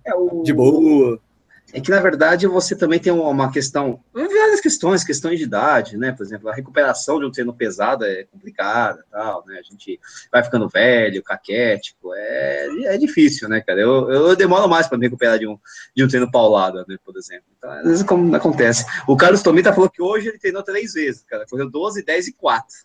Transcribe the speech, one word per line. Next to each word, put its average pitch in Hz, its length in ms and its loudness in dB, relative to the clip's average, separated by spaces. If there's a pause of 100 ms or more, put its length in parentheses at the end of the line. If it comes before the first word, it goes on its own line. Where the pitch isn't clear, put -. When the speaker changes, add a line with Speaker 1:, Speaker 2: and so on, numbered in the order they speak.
Speaker 1:
É, 202 100 -4
o 175 280 -2
Speaker 2:
de 151 100 0
boa. 135 680 4 (540)
Speaker 1:
É 135 60 -10
que, 139 100 -4
na 196 100 4
verdade, 175 460 2
você 180 300 0
também 165 220 0
tem 175 120 -2
uma, 165 200 0
uma 135 200 0
questão, 139 480 -4 (140)
várias 403 480 2
questões, 185 420 0
questões 165 360 -4
de 156 80 -4
idade, 117 500 0
né? 127 160 -4
Por 127 100 -10
exemplo, 107 280 -12
a 107 40 -6
recuperação 135 640 -2
de 143 60 -6
um 135 60 -6
treino 120 240 -6
pesado 110 500 -4
é 98 200 -6
complicada, 104 840 -6
tal, 104 360 -8
né? 95 120 -18
A 87 40 -20
gente - 360 -16 (320)
vai 120 140 2
ficando 113 240 -2
velho, 110 540 2
caquético, 101 920 -6
é, 101 800 -6
é - 40 -2
difícil, 151 500 2
né, 110 140 -2
cara? 95 180 -2
Eu, 123 300 2
eu 160 260 4
demoro 190 320 4
mais 165 180 2
pra 127 120 -4
me 120 80 0
recuperar 117 320 0
de 107 80 -6
um, 107 120 -10 (380)
de 135 80 2
um 135 40 4
treino 123 220 0
paulado, 98 560 2
né, 95 160 -14
por 95 140 -20
exemplo. 92 280 -18 (120)
Então, 135 140 -18
às 147 160 -10
vezes, 170 160 2
como 175 340 2
acontece. 131 480 2 (240)
O 139 80 4
Carlos 180 260 6
Tomita 185 300 4
falou 190 160 4
que - 140 -8
hoje 208 260 -2
ele 214 100 -12
treinou 196 240 -6
três 202 300 -8
vezes, 147 340 -6
cara. 107 220 -10
Correu 135 220 -8
doze, 190 340 -6
dez 165 240 -2
e 127 60 -16
quatro. - 400 -4 (100)